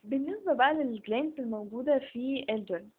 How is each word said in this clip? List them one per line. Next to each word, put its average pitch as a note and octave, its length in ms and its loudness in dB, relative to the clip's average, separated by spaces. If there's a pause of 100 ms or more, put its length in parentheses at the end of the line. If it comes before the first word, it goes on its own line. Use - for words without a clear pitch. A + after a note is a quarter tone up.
بالنسبة D4+ 500 0
بقى C4+ 200 6
للجلاندز C4+ 640 -2
الموجودة A#3 600 0
في C4 500 -4
الديرم G3+ 500 -4